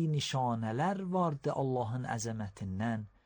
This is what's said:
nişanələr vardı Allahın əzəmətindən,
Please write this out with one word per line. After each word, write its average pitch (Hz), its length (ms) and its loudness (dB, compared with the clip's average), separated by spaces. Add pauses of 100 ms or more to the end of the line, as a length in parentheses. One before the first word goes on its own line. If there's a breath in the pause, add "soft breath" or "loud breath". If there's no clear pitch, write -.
nişanələr 135 1000 0
vardı 170 480 0
Allahın 127 540 0
əzəmətindən, 107 1000 -2 (180 soft breath)